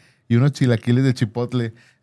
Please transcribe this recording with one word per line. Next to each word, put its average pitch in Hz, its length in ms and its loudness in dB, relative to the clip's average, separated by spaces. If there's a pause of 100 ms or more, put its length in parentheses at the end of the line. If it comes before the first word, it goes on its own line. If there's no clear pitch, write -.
(260)
y 117 80 0
unos 135 180 4
chilaquiles 123 520 0
de 131 100 2
chipotle? 120 580 -4 (300)